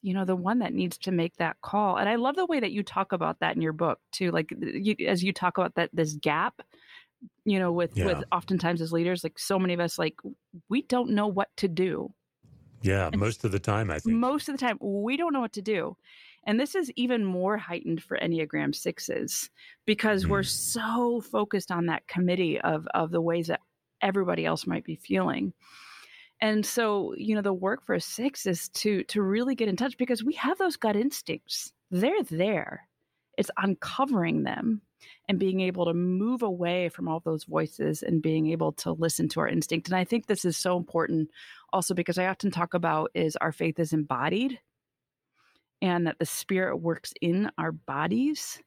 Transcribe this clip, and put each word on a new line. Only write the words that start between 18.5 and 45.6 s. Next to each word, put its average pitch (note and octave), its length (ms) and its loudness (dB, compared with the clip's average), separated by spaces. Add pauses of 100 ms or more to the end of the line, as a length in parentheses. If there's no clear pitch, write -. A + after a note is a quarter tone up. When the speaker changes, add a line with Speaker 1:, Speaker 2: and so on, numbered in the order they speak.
Speaker 1:
sixes, - 720 -6 (360)
because G#3 420 2
we're G3 140 4
Speaker 2:
Mm. F#3+ 80 -2
Speaker 1:
so A#3 720 0
focused G#3 500 -2
on F3 140 2
that E3 220 -2
committee F3+ 520 2
of, D#3+ 340 0
of E3 180 0
the E3+ 100 2
ways E3+ 260 0
that - 140 -2 (400)
everybody F3+ 440 2
else D#3+ 220 0
might D#3 160 -2
be D#3+ 120 -6
feeling. F#3 580 0 (880)
And G#3+ 240 2
so, G#3 520 0
you G#3+ 180 0
know, G#3 60 0
the G3 100 2
work F#3 340 -2
for A3 80 0
a F3+ 60 2
six - 460 -4
is F3 240 -2
to, G3+ 340 0
to - 180 -2
really A3+ 340 2
get A3+ 120 0
in F#3 80 0
touch, B3 220 -2
because B3 260 0
we B3+ 120 0
have E4 220 0
those F#4 200 0
gut G#3+ 180 0
instincts. - 800 -4 (180)
They're B3 320 2
there. F3+ 640 -2 (500)
It's - 200 0
uncovering F#3 840 0
them - 380 -2 (460)
and G3 100 2
being F#3+ 220 2
able F3+ 240 0
to E3+ 100 2
move F#3 480 0
away F3+ 460 0
from E3+ 220 -6
all D#3+ 100 -2
those D#3+ 240 -4
voices D#3 600 -2
and E3 180 2
being D#3+ 260 2
able D#3+ 240 0
to E3 220 -4
listen D#3+ 360 0
to D#3+ 120 -2
our D3+ 80 2
instinct. - 400 -2
And F#3 80 2
I F3+ 80 2
think A#3 220 -2
this G3 180 0
is E3+ 100 2
so F3+ 220 0
important E3 520 0 (440)
also F3+ 200 0
because F3 240 0
I F#3 100 2
often F#3+ 240 0
talk F3 220 -2
about E3 400 2
is E3 220 0
our - 160 0
faith E3 260 -2
is D#3+ 140 0
embodied D#3+ 680 0 (1200)